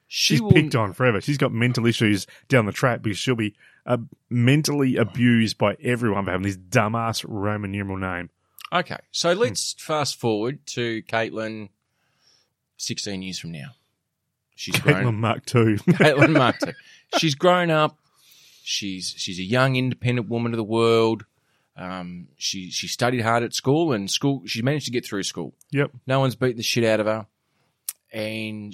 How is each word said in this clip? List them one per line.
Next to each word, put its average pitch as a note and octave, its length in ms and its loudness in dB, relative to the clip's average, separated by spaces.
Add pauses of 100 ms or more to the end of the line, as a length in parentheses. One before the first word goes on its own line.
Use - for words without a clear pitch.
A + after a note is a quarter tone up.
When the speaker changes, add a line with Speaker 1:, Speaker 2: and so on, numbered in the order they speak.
Speaker 1:
She - 280 0
Speaker 2:
She's A#3 60 2
Speaker 1:
will G#3 100 -2
Speaker 2:
picked C3+ 220 4
on G#2+ 200 0
forever. A#2 280 0
She's C#3+ 160 -4
got C3+ 140 0
mental A#2 340 0
issues G#2+ 400 2 (220)
down A#2 180 4
the G2 60 -2
track A2+ 300 0
because G2 160 -4
she'll B2+ 180 0
be, G#2+ 200 -4 (300)
uh, B2 120 2 (320)
mentally C3+ 640 4
abused A#2 640 2
by G2+ 260 2
everyone A2 420 0
for F2+ 60 -2
having F#2 160 -2
this F#2+ 100 -2
dumbass A2 680 0
Roman G#2 440 -4
numeral G2 260 -4
name. F2+ 320 -6 (420)
Speaker 1:
Okay, F3 260 -4 (140)
so F3 240 0
Speaker 2:
Hmm. G3+ 60 -4
Speaker 1:
let's - 360 -4
fast D3+ 420 -4
forward A#2 480 -2
to A#2 360 -6
Caitlin A2 680 -6 (1080)
sixteen G2+ 440 -8
years F#2+ 160 -10
from E2 140 -10
now. D#2 200 -12 (840)
She's - 200 -8
Speaker 2:
Caitlin G2+ 260 2
Speaker 1:
grown. A#2+ 180 0
Speaker 2:
Mark A2+ 260 -2
two. A2+ 300 4
<laughs> - 120 -2
Speaker 1:
Caitlin E3 460 6
Mark - 260 4
two. - 120 -4 (460)
She's D#3 180 2
grown F3+ 340 4
up. D3+ 300 2 (680)
She's, F#2 520 -6
she's F2+ 220 -8
a F#2 40 -6
young, B2+ 320 2
independent B2 540 -2
woman A#2 240 -2
of A#2 40 -2
the A2+ 60 -2
world. A2+ 640 2 (500)
Um, F2+ 520 -12 (100)
she, F#2 320 -6
she - 180 -8
studied B2 340 0
hard A#2 220 2
at A2+ 100 -6
school, D3+ 380 2
and G2 180 -2
school, C#3 360 0
she A2+ 160 -6
managed C#3 240 0
to B2+ 60 -8
get A#2+ 140 -4
through G2 180 -4
school. E2 300 -8 (180)
Speaker 2:
Yep. C#3 200 -2 (160)
Speaker 1:
No C3 140 0
one's B2+ 140 0
beaten B2+ 220 0
the A2+ 60 -8
shit A#2 220 0
out A2 160 4
of G#2 60 -2
her. A2 180 -2 (880)
And G#2+ 600 -8